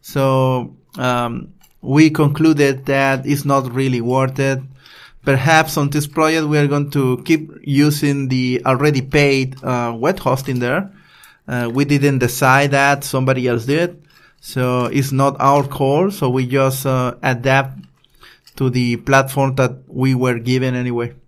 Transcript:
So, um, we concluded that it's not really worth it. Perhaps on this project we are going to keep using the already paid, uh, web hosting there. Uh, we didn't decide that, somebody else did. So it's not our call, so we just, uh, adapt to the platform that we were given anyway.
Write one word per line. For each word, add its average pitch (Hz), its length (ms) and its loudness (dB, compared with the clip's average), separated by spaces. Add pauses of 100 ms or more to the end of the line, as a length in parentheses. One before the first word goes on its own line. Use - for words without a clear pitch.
So, 131 720 0 (220)
um, 123 560 -4 (280)
we 151 280 4
concluded 147 800 2
that 135 380 0
it's 143 200 -2
not 135 260 0
really 131 300 -2
worth 131 380 0
it. 135 200 0 (640)
Perhaps 156 540 2
on 143 120 0
this 147 180 -2
project 156 400 0
we 151 100 2
are 147 100 4
going 143 240 -2
to 127 320 0
keep 156 280 0 (100)
using 143 640 2
the 127 380 0
already 139 360 2
paid, 135 640 0
uh, 120 320 -2
web 135 240 -2
hosting 131 400 -2
there. 151 320 -4 (560)
Uh, 120 260 -4
we 139 120 2
didn't 139 340 2
decide 135 520 2
that, 139 320 2
somebody 131 440 -2
else 120 180 -2
did. 170 380 -2 (380)
So 123 440 -2
it's 135 260 -2
not 135 280 0
our 139 260 2
call, 147 460 0
so 151 180 -2
we 127 180 -2
just, 135 380 0
uh, 127 360 -2
adapt 135 580 0 (760)
to 131 160 0
the 120 260 0
platform 135 580 0
that 131 320 -2
we 131 280 0
were 123 240 0
given 127 360 -2
anyway. 120 380 -4 (140)